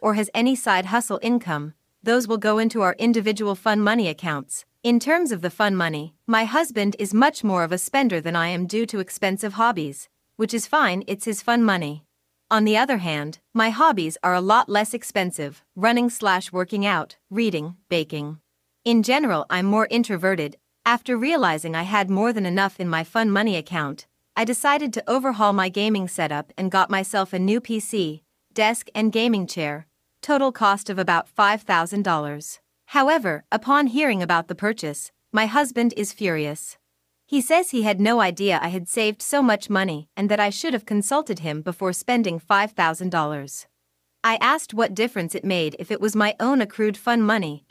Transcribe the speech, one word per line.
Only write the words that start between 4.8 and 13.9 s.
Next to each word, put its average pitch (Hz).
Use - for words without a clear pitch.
In 240
terms 311
of 185
the 180
fun 208
money, 160
my 226
husband 220
is 202
much 269
more 190
of 165
a 180
spender 226
than 165
I 165
am 175
due 214
to 220
expensive 196
hobbies, 190
which 214
is 226
fine, 202
it's 196
his 214
fun 233
money. 170
On 214
the 214
other 254
hand, 160
my 226
hobbies 214